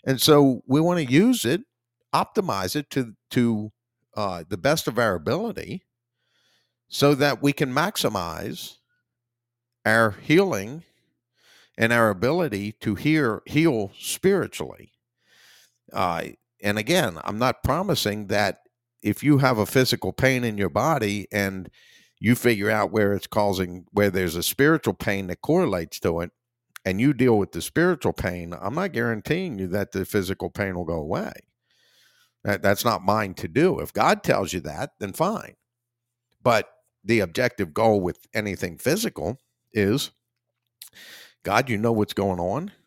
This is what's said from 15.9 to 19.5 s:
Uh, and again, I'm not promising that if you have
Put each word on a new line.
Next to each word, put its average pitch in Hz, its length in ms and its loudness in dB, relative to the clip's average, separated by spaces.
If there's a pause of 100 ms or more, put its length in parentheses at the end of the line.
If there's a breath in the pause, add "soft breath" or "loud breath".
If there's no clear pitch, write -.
Uh, 87 360 -2 (340)
and 104 160 -2
again, 110 460 -2
I'm 104 160 -6
not 127 240 0
promising 131 640 -2
that 101 320 0 (420)
if 104 220 -2
you 139 160 6
have 127 180 4